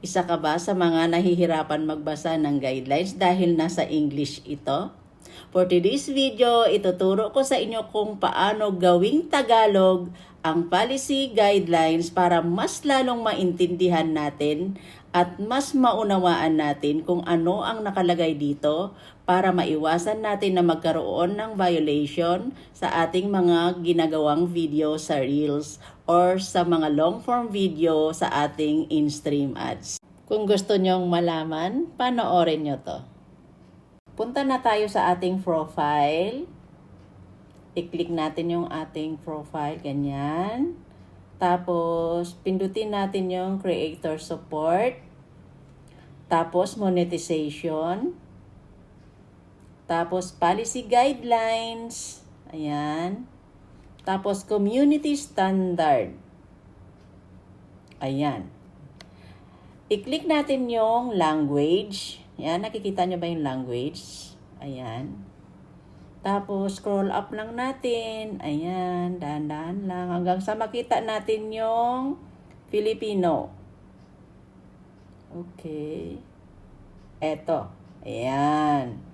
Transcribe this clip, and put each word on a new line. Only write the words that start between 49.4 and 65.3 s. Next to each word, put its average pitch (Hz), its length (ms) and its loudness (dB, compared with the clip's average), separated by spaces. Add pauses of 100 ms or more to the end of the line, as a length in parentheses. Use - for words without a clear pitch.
Tapos, 170 480 -2
policy 220 560 -2
guidelines. 233 1400 0 (320)
Ayan. 156 720 -4 (800)
Tapos, 196 400 -4
community 285 720 2
standard. 175 960 2 (1800)
Ayan. 135 480 -4 (1400)
I-click 254 320 -4
natin 285 480 0
yung 226 480 0
language. 156 1040 0 (120)
Ayan, 175 320 -4
nakikita 196 400 -4
nyo 185 140 -2
ba 170 100 -4
yung 160 140 -4
language? 131 880 -8 (260)
Ayan. 127 640 -12 (1000)